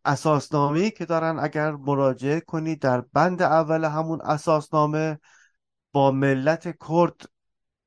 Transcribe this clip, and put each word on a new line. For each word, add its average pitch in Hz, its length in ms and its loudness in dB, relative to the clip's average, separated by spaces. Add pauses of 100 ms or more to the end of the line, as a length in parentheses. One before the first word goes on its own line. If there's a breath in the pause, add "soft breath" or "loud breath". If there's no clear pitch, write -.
اساسنامه‌ای 147 880 0
که 180 140 -12
دارن 160 340 -2
اگر 151 340 -2
مراجعه 139 680 -2
کنید، 160 400 -6
در 127 200 0
بند 175 420 0
اول 160 420 2
همون 160 360 -4
اساسنامه 151 1000 -2 (720 soft breath)
با 139 180 4
ملت 139 680 0 (100)
کرد 170 340 2 (640)